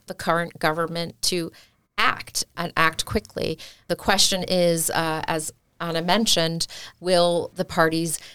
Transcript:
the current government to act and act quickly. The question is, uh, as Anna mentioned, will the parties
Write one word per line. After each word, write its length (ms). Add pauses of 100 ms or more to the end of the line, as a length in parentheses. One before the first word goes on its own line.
the 60
current 460
government 640
to 280 (500)
act 440 (120)
and 200
act 280
quickly. 540 (300)
The 80
question 480
is, 440
uh, 380
as 260 (280)
Anna 200
mentioned, 680 (320)
will 560
the 80
parties 560 (140)